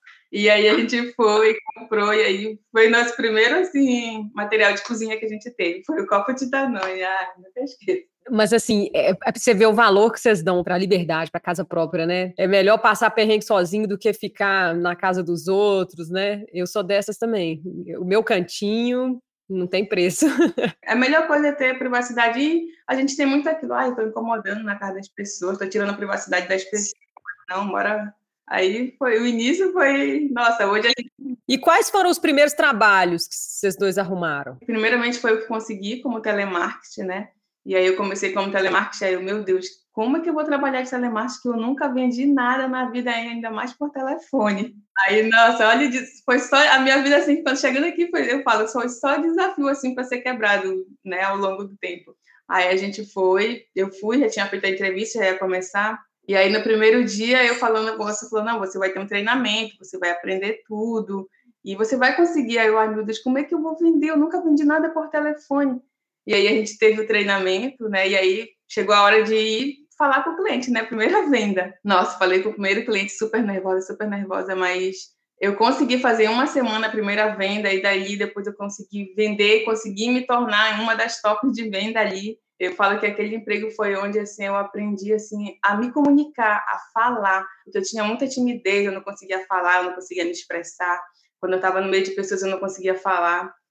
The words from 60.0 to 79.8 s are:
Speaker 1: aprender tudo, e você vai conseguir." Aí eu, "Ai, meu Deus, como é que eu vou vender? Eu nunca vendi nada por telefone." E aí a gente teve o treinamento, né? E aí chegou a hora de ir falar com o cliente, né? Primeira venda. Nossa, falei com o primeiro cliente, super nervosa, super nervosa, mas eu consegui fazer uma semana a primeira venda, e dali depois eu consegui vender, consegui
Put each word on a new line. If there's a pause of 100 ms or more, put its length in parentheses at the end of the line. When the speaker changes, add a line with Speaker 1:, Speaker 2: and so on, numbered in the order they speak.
Speaker 1:
aprender
tudo, (340)
e
você
vai
conseguir."
Aí
eu,
"Ai,
meu
Deus,
como
é
que
eu
vou
vender?
Eu
nunca
vendi
nada
por
telefone." (500)
E
aí
a
gente
teve
o
treinamento,
né?
E
aí (180)
chegou
a
hora
de
ir (220)
falar
com
o
cliente,
né?
Primeira
venda. (100)
Nossa,
falei
com
o
primeiro
cliente,
super
nervosa,
super
nervosa,
mas (320)
eu
consegui
fazer
uma
semana
a
primeira
venda,
e
dali
depois
eu
consegui
vender,
consegui